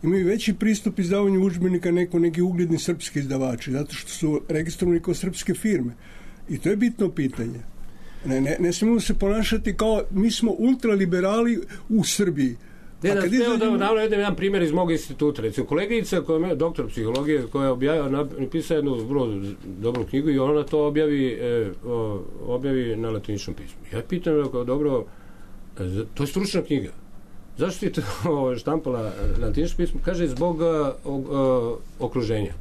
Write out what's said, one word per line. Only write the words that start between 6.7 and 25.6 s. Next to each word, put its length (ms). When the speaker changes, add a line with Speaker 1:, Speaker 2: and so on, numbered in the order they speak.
Speaker 1:
je 60
bitno 340
pitanje. 500
Ne, 160
ne, 200
ne 120
smemo 280
se 140
ponašati 600
kao 340
mi 200
smo 280
ultraliberali 1000
u 160
Srbiji. 520
Speaker 2:
Ne, 80
Speaker 1:
A 40
Speaker 2:
da, 60
Speaker 1:
kad 140
Speaker 2:
evo 60
da 60
Speaker 1:
izađemo 240
Speaker 2:
vam 100
navedem 380
jedan 180
primjer 260
iz 100
mog 200
instituta. 500
Recimo, 240
koleginica 540
koja 280
je 60
doktor 340
psihologije, 580
koja 180
je 60
objavila, 380
nap-, 320
napisala 380
jednu 160
vrlo 460
dobru 400
knjigu 260
i 80
ona 240
to 240
objavi, 460
e, 380
o-, 340
objavi 500
na 140
latiničnom 460
pismu. 220
Ja 100
pitam, 340
rekao, 280
"Dobro, 400